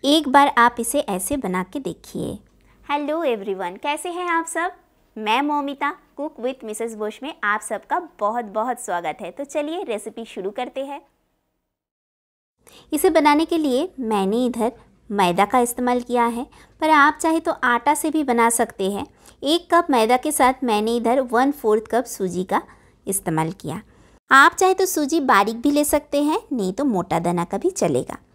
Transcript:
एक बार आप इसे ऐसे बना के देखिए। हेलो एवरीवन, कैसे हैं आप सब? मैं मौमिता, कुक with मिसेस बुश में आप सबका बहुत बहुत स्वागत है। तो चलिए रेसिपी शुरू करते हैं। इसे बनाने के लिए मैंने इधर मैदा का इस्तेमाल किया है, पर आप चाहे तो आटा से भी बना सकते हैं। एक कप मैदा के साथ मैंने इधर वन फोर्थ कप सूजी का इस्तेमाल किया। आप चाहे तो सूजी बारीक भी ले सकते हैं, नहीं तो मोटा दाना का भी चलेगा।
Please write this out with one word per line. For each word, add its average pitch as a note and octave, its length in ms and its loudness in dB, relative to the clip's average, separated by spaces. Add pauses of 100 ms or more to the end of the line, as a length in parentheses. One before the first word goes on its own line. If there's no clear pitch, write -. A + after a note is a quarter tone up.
एक D4 260 4
बार C#4+ 280 6
आप A#3+ 220 6
इसे A#3 200 -2
ऐसे G3+ 380 -4
बना F#3 260 -2
के C#4+ 160 -8
देखिए। - 580 -8 (480)
हेलो D4 380 -2
एवरीवन, G3 540 -4
कैसे D4+ 320 -6
हैं F4 180 -6
आप E4 200 0
सब? F4+ 300 -4 (380)
मैं G#3+ 280 0
मौमिता, C#4+ 480 -4 (260)
कुक D4+ 220 -8
with B3+ 240 -6
मिसेस A3+ 320 -8
बुश G#3+ 280 -8
में D4+ 100 -10 (100)
आप G#3+ 180 0
सबका C4 380 -4 (200)
बहुत G#3+ 340 -2
बहुत A#3+ 280 -4
स्वागत F3 400 -4
है। F3+ 100 -10
तो C#4 140 -10
चलिए D#4+ 380 -6
रेसिपी A3+ 420 -8
शुरू F#3+ 260 -8
करते B3 300 -8
हैं। C#4 200 -10 (1900)
इसे D#4 180 2
बनाने D4+ 360 4
के E4 120 -2
लिए D4+ 420 0
मैंने A3 460 0
इधर A#3 260 0 (380)
मैदा F#3 360 2
का B3 140 2
इस्तेमाल B3 420 0
किया A#3+ 240 0
है, A#3+ 200 -4 (360)
पर D#4 80 0
आप D4+ 320 6
चाहे E4 180 2
तो E4 140 -4
आटा B3 400 2
से D#4 160 -2
भी D#4 140 0
बना A#3 260 4
सकते A3 420 -2
हैं। F#3+ 140 -6 (380)
एक E4 280 0
कप E4+ 180 4
मैदा A#3+ 280 4
के D4+ 140 -2
साथ C4 320 2
मैंने A3+ 340 0
इधर B3+ 240 2
वन B3+ 320 2
फोर्थ A3 340 0
कप B3 180 0
सूजी F3+ 380 -4
का G#3 180 0 (440)
इस्तेमाल D#3+ 480 -4
किया। F3 280 -10 (500)
आप C#4 220 8
चाहे F#4+ 200 2
तो F#4+ 120 0
सूजी D#4 360 -2
बारीक A3+ 400 2
भी C#4+ 100 2
ले D4 140 2
सकते B3 380 -2
हैं, D#4 160 0 (120)
नहीं G3 220 -2
तो C#4 120 -4
मोटा F3+ 340 0
दाना F3 260 -2
का G3 120 -6
भी E4 140 0
चलेगा। D3 460 -2 (180)